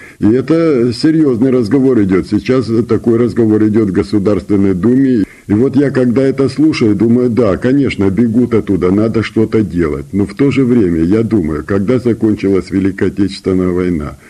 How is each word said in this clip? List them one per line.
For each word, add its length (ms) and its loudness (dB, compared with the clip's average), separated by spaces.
И 80 0
это 640 0
серьёзный 560 0
разговор 520 2
идёт. 260 0
Сейчас 420 -2
такой 280 0
разговор 460 2
идёт 260 0
в 40 -4
Государственной 800 0
Думе. 500 2
И 60 0
вот 240 0
я, 140 2
когда 320 0
это 260 0
слушаю, 440 0
думаю, 360 2
да, 260 0
конечно, 540 0
бегут 440 0
оттуда, 380 0
надо 320 0
что-то 380 0
делать. 500 -4
Но 140 0
в 80 -10
то 180 0
же 140 0
время, 380 2
я 200 2
думаю, 420 -2
когда 340 0
закончилась 680 0
Великая 360 -2
Отечественная 640 -2
война, 480 -4